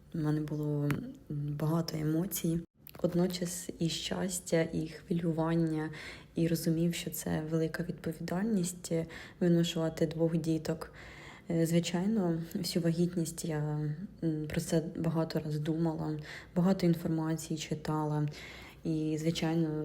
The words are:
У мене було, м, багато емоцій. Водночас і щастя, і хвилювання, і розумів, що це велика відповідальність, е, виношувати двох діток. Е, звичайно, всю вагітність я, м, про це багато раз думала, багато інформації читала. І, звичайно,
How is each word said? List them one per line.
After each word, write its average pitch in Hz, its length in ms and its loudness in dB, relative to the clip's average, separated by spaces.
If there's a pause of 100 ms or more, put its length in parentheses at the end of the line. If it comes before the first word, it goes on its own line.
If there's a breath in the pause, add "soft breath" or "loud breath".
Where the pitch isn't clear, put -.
(140)
У 170 40 -4
мене 151 240 2
було, 151 420 -2
м, 147 760 -4
багато 160 380 0
емоцій. 165 640 0 (420)
Водночас 175 680 0 (100)
і 165 100 2
щастя, 180 720 0
і 160 260 -2
хвилювання, 160 1000 0 (460 loud breath)
і 165 120 4
розумів, 165 460 2
що - 160 -6
це 165 320 -2 (100)
велика 160 380 0
відповідальність, 175 1000 -2
е, 165 140 2 (340 loud breath)
виношувати 170 680 4
двох 160 300 2
діток. 160 560 -2 (580 loud breath)
Е, 165 140 4
звичайно, 170 760 2 (140)
всю 175 280 0
вагітність 170 640 0
я, 151 340 0 (440)
м, 151 240 0
про 170 140 -2
це 165 220 2 (120)
багато 160 440 0
раз 151 200 -2
думала, 160 520 0 (440 loud breath)
багато 185 300 4
інформації 160 760 2
читала. 151 680 0 (560 loud breath)
І, 156 360 0
звичайно, 160 640 2